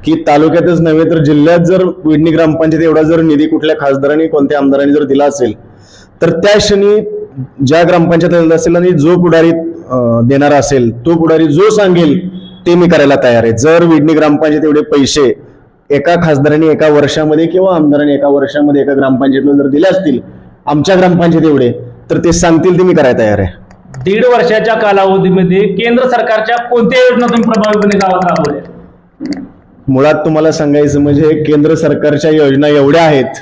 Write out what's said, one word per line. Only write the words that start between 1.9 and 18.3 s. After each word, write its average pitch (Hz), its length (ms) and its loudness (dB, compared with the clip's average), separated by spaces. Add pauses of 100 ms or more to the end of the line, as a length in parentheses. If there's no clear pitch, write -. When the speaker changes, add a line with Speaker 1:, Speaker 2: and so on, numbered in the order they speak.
Speaker 1:
विडणी 156 260 0
ग्रामपंचायत 160 500 0
एवढा 156 200 0
जर 165 200 0
निधी 156 260 0
कुठल्या 156 280 -2
खासदारांनी, 143 520 -2
कोणत्या 147 300 -2
आमदारांनी 139 360 0
जर 147 100 0
दिला 135 220 0
असेल 127 280 -2 (680)
तर 170 80 0
त्या 196 280 0
क्षणी 202 440 2 (640)
ज्या 156 180 2
ग्रामपंचायतीला 170 720 0
असेल 165 200 -2
आणि 180 140 0
जो 165 260 2
पुढारी, 165 360 2 (380)
अ, 120 340 -2
देणारा 139 320 2
असेल 135 500 -2
तो 165 60 2
पुढारी 160 360 2
जो 180 220 2
सांगेल 180 600 0 (360)
ते 175 100 2
मी 175 140 2
करायला 143 340 2
तयार 117 200 2
आहे. 113 80 0
जर 156 320 2
विडणी 160 300 2
ग्रामपंचायत 151 500 0
एवढे 151 180 0
पैसे 139 520 0 (560)
एका 143 260 0
खासदाराने 151 520 0
एका 156 200 0
वर्षामध्ये 151 600 0
किंवा 185 280 0
आमदाराने 147 380 0
एका 143 140 -2
वर्षामध्ये 143 540 0